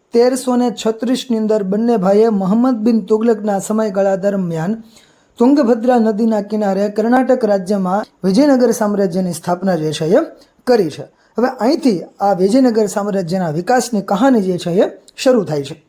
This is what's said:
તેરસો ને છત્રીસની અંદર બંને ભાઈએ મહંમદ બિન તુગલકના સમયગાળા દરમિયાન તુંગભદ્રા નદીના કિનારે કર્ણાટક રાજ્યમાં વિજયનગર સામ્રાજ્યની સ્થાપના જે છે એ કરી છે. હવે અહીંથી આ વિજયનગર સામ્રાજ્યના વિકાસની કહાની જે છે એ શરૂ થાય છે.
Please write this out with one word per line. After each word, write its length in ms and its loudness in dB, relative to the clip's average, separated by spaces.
તેરસો 420 2
ને 160 0
છત્રીસની 680 -4
અંદર 260 0
બંને 340 0
ભાઈએ 320 4
મહંમદ 460 0
બિન 240 0
તુગલકના 600 0
સમયગાળા 560 -2
દરમિયાન 680 -4
તુંગભદ્રા 640 2
નદીના 420 0
કિનારે 480 -2
કર્ણાટક 560 0
રાજ્યમાં 600 -2
વિજયનગર 480 4
સામ્રાજ્યની 600 -2
સ્થાપના 420 -2
જે 160 -2
છે 140 -6
એ 120 2
કરી 220 2
છે. 140 -14
હવે 100 4
અહીંથી 540 0
આ 140 2
વિજયનગર 540 2
સામ્રાજ્યના 640 -4
વિકાસની 520 -2
કહાની 400 2
જે 160 -2
છે 140 -6
એ 260 0
શરૂ 260 2
થાય 200 -4
છે. 260 -14